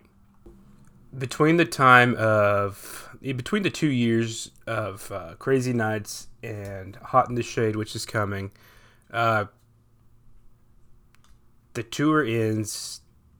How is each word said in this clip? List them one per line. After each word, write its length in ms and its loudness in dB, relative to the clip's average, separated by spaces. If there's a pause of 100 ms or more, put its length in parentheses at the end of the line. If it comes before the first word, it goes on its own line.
(1160)
Between 400 2
the 80 4
time 520 6
of, 1040 0
in 140 -6
between 280 -2
the 80 0
two 180 0
years 640 0 (160)
of, 440 -6
uh, 280 -10
Crazy 340 0
Nights 540 -4 (160)
and 540 -12
Hot 300 0
in 80 -6
the 60 -2
Shade, 340 -2
which 200 -6
is 100 -8
coming, 460 -4 (600)
uh, 340 0 (2250)
the 80 -8
tour 420 0
ends, 800 -4 (380)